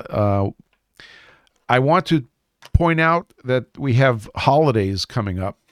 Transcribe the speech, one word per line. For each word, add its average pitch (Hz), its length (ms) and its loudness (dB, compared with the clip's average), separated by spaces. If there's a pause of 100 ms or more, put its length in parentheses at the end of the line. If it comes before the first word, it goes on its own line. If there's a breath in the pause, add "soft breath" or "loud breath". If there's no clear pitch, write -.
Uh, 101 420 0 (1160 loud breath)
I 127 120 4
want 160 260 0
to 151 180 0 (480)
point 165 280 2
out 165 320 0 (100)
that 127 340 -4
we 139 180 -2
have 120 420 0
holidays 110 680 0
coming 98 360 -6
up, 98 180 -8 (140)